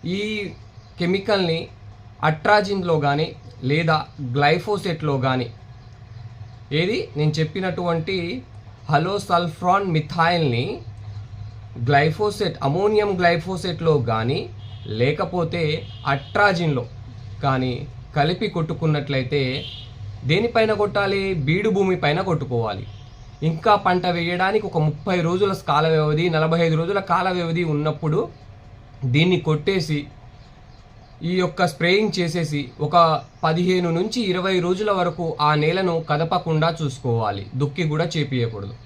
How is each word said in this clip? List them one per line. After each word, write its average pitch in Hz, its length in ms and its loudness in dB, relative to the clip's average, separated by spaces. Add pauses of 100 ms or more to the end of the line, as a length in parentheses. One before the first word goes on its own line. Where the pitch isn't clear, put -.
(180)
ఈ 202 40 -2 (760)
కెమికల్ని 185 580 2 (720)
అట్రాజిన్‌లో 190 680 2 (100)
కానీ 143 220 2 (440)
లేదా 160 260 2 (380)
గ్లైఫోసేట్‌లో 160 800 0 (100)
కానీ, 127 220 0 (1300)
ఏది 208 160 0 (200)
నేను 151 220 2
చెప్పినటువంటి 175 760 -2 (760)
హలో 160 220 2 (160)
సల్ఫ్రాన్ 180 680 2
మిథైల్ని 156 680 2 (1200)
గ్లైఫోసేట్, 160 680 2 (100)
అమోనియం 208 440 2 (100)
గ్లైఫోసేట్‌లో 165 760 2 (160)
కానీ 117 280 0 (600)
లేకపోతే 160 640 0 (520)
అట్రాజిన్‌లో 165 680 2 (600)
కానీ 127 280 2 (440)
కలిపి 180 400 2
కొట్టుకున్నట్లయితే 147 840 0 (880)
దేనిపైన 220 420 4 (120)
కొట్టాలి? 196 400 0 (240)
బీడు 202 320 2
భూమి 190 260 4
పైన 160 240 2
కొట్టుకోవాలి. 113 560 -2 (640)
ఇంకా 208 240 4 (120)
పంట 180 180 2 (120)
వేయడానికి 185 540 0
ఒక 170 160 -2
ముప్పై 180 300 0 (100)
రోజుల 190 260 2 (160)
కాల 151 180 4 (100)
వ్యవధి, 151 280 2 (120)
నలభై 160 320 2
ఐదు 160 120 2
రోజుల 196 200 0 (120)
కాల 180 160 2 (100)
వ్యవధి 170 260 0 (100)
ఉన్నప్పుడు 151 460 0 (960)
దీన్ని 170 220 4 (100)
కొట్టేసి 156 520 0 (1300)
ఈ 180 120 0
యొక్క 180 320 0
స్ప్రేయింగ్ 190 440 2
చేసేసి 156 440 -2 (260)
ఒక 175 80 -2 (500)
పదిహేను 175 520 2
నుంచి 220 220 -2 (120)
ఇరవై 185 240 0 (100)
రోజుల 196 340 0
వరకు 175 280 -2 (220)
ఆ - 20 4 (120)
నేలను 175 320 2 (140)
కదపకుండా 165 680 2
చూసుకోవాలి, 113 640 -2 (180)
దుక్కి 143 320 -2
కూడా 165 220 0
చేపియకూడదు. 113 580 -2 (120)